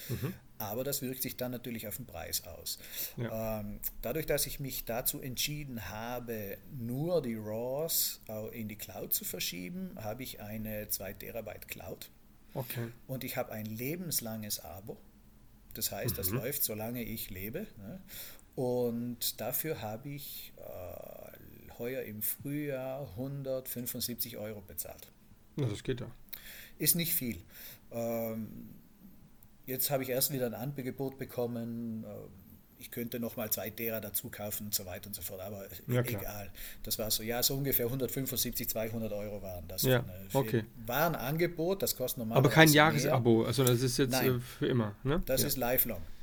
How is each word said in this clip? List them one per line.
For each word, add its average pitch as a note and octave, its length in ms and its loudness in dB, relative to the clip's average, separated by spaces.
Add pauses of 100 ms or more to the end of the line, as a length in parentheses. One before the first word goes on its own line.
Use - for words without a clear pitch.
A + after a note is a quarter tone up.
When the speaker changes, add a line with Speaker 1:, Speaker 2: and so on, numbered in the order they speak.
Speaker 1:
Mhm. B2+ 260 -2 (360)
Speaker 2:
Aber A#2+ 140 -2
das C#3 180 -2
wirkt C3 200 -4
sich - 140 -4
dann B2 160 -2
natürlich A#2 340 -6
auf G#2 100 -6
den - 100 -8
Preis E2 400 -4
aus. E2 320 -6 (380)
Speaker 1:
Ja. A2 440 -2
Speaker 2:
Ähm, G#2 200 -6 (220)
dadurch, C#3+ 240 -2
dass C#3+ 200 4
ich - 140 -6
mich C3+ 240 -4
dazu A#2+ 360 -2
entschieden C3 720 -4
habe, A2+ 680 -4 (200)
nur C#3+ 440 2
die A#2 120 0
raws A#2+ 920 0
au-, A2 200 -4
in A2+ 200 -6
die G#2 80 -8
Cloud - 360 -6
zu - 120 0
verschieben, F3+ 720 -4
habe A2 260 -6
ich - 180 -10
eine G#2+ 480 -6
zwei G2 240 -4
Terabyte G2+ 560 -10
Cloud. - 420 -12 (440)
Speaker 1:
Okay. B2 340 -4 (180)
Speaker 2:
Und C3 180 -4
ich B2 120 -4
habe B2+ 160 -2
ein G#2+ 140 -6
lebenslanges A2+ 920 -4
Abo. F#2 360 -10 (760)
Das - 180 -2
heißt, G#2 240 -2
das G2 140 -2
Speaker 1:
Mhm. A2 60 0
Speaker 2:
läuft, C3 260 -2
solange A2+ 400 -2
ich A2 280 -6
lebe, A2+ 360 -6 (120)
ne? B2 220 -10 (540)
Und B2 840 0
dafür C3 420 -2
habe A2+ 280 -6
ich, - 460 -10
äh, - 1200 -12
heuer B2 240 -2
im G#2+ 200 -6
Frühjahr C#3 920 -4
hundertfünfundsiebzig B2+ 1200 -4
Euro G#2+ 240 -6
bezahlt. - 480 -10 (480)
Speaker 1:
Na, C#3+ 100 2
das G#2 160 -2
geht A#2+ 180 -2
ja. G#2 100 -6 (680)
Speaker 2:
Ist D#3 160 6
nicht E3+ 180 2
viel. A#2 260 0 (520)
Ähm, A2+ 800 -2 (1000)
jetzt B2+ 240 0
habe C3+ 140 4
ich A#2+ 60 -2
erst C#3 220 2
wieder B2+ 140 2
ein A2 80 -2
Angebot C3+ 640 -4
bekommen, A#2 840 -2
äh, G#2 40 -10 (720)
ich - 140 -14
könnte A#2+ 260 -4
noch A#2 180 -4
mal G#2+ 140 -2
zwei G#2+ 200 -2
Tera A2+ 280 -2
dazu G#2 320 -4
kaufen G#2 360 -4
und G#2 80 -6
so G2 120 0
weiter F#2+ 220 -8
und G2+ 60 -8
so - 80 -8
fort, F#2+ 180 -8
aber G2 260 -8 (220)
Speaker 1:
Ja, B2 160 4
klar. A2+ 180 -2
Speaker 2:
egal. G2 300 -6 (320)
Das - 160 -2
war G#2+ 100 0
so, A2 140 0
ja, A#2+ 180 0
so C#3 140 4
ungefähr B2+ 340 2
hundertfünfundsiebzig, B2 800 0
zweihundert A2 440 0
Euro G#2 300 -4
waren F2+ 240 -6
das F#2 160 -2
Speaker 1:
Ja, B2+ 220 6
Speaker 2:
für F#2 80 -8
eine, F#2+ 180 -10
für, C3+ 80 4
Speaker 1:
okay. A2 260 4 (220)
Speaker 2:
war C#3+ 220 4
ein D3+ 80 2
Angebot, D#3+ 640 2
das A2+ 140 2
kostet B2+ 260 -2
Speaker 1:
Aber A2 60 -2
Speaker 2:
normalerweise C3 260 8
Speaker 1:
kein D#3+ 140 12
Speaker 2:
mehr. D3 80 12
Speaker 1:
Jahresabo, C3 680 8
also A#2+ 200 4
das B2 180 8
ist B2+ 140 4
jetzt, C3 160 6
Speaker 2:
Nein. B2+ 240 6
Speaker 1:
äh, A#2+ 40 2
für - 280 -2
immer, A2+ 340 4
ne? D3 240 4
Speaker 2:
Das B2+ 140 4
Speaker 1:
Ja. D3 80 6
Speaker 2:
ist C3+ 80 2
lifelong. B2 460 2 (200)